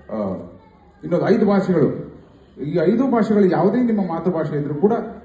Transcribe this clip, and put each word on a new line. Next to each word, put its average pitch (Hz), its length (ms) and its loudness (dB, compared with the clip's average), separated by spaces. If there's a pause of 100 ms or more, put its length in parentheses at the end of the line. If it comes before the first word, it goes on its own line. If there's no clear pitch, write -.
(160)
ಆ, 98 200 -4 (680)
ಇನ್ನೊಂದು 160 260 0
ಐದು 214 160 4
ಭಾಷೆಗಳು. 185 640 0 (560)
ಈ 151 140 -4
ಐದು 220 340 2
ಭಾಷೆಗಳು 208 340 2
ಯಾವುದೇ 180 360 2
ನಿಮ್ಮ 214 260 0
ಮಾತೃಭಾಷೆ 160 520 -2
ಇದ್ರೂ 143 160 -4
ಕೂಡ 208 180 2 (320)